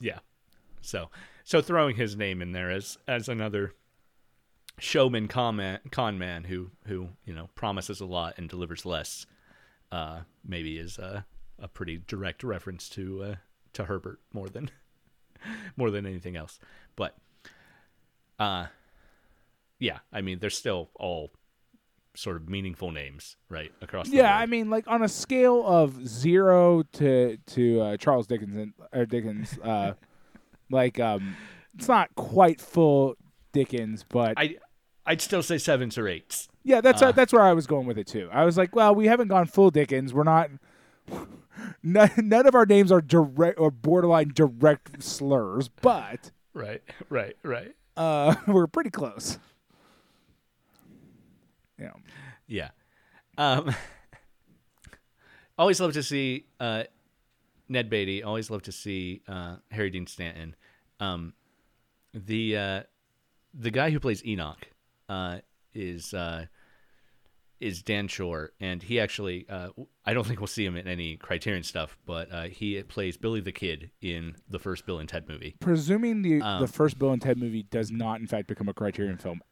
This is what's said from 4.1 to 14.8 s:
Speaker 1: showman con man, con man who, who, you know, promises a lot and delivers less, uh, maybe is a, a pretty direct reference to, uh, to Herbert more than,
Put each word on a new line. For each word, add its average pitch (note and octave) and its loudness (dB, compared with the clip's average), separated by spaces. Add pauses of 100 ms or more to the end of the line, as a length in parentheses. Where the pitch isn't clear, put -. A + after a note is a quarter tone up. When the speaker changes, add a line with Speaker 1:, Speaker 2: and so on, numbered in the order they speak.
Speaker 1:
showman B2 0
con A#2 -2
man, G2 -6 (100)
con G#2+ -4
man F2 -10
who, F2+ -10 (160)
who, F#2 -10 (180)
you F2 -14
know, E2 -16
promises G2 -8
a G2 -12
lot E2+ -6
and E2+ -12
delivers E2+ -10
less, D#2+ -10 (640)
uh, D#2+ -10 (260)
maybe D#2+ -10
is E2+ -14
a, G2 -12 (320)
a F2+ -16
pretty E2+ -12
direct F#2+ -10
reference F#2+ -10
to, F#2+ -10
uh, G2+ -10 (400)
to G#2 -8
Herbert F#2+ -10 (120)
more F#2+ -12
than, B2 -14 (520)